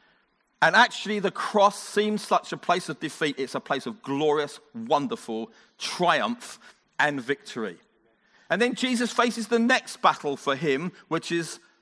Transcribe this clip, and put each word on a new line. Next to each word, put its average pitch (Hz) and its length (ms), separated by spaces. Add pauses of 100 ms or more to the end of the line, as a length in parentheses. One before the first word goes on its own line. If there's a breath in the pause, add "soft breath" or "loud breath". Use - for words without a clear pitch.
(640 soft breath)
And 165 120
actually, 214 460
the 185 100
cross - 480
seems 214 440
such - 300
a 165 40
place 180 320
of 147 120
defeat. 151 380
It's 135 160
a 135 60
place 139 260
of 113 160
glorious, 147 580 (140)
wonderful 117 760 (260 soft breath)
triumph 127 800 (400 soft breath)
and 143 220
victory. 110 580 (680 soft breath)
And 180 120
then 247 140
Jesus 247 380
faces 233 360
the 233 120
next 240 420
battle 147 340
for 135 200
him, 147 340 (180 loud breath)
which 160 220
is 170 300 (220 soft breath)